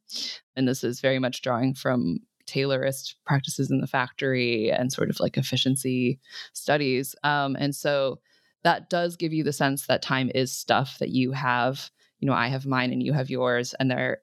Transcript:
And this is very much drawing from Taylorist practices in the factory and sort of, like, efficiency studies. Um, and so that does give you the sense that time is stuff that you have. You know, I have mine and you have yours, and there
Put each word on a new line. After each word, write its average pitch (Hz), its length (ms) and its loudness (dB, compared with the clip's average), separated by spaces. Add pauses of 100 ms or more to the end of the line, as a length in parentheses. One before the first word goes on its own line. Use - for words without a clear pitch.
(560)
And 131 120 2
this 131 160 0
is 123 160 -2
very 131 200 2
much 127 220 -2
drawing 131 320 0
from 127 460 0 (260)
Taylorist 135 680 -2 (100)
practices 135 460 0
in 135 80 2
the - 80 -2
factory 123 800 0
and 127 220 2
sort - 180 -2
of, - 120 -2
like, - 160 0
efficiency 131 800 0 (320)
studies. 139 720 0
Um, 143 340 2
and 143 160 0
so 139 460 0 (440)
that 170 260 2
does 175 260 0
give 165 160 -2
you 156 140 0
the 147 80 0
sense 139 340 0
that - 140 2
time 131 340 0
is 131 160 2
stuff 123 480 0
that - 120 -2
you 127 200 2
have. 131 580 0 (300)
You 139 80 0
know, 135 60 4
I 117 160 2
have 135 160 -4
mine 127 260 0
and 127 100 -2
you 127 120 0
have 131 160 0
yours, 123 500 0
and 135 100 2
there 127 340 -2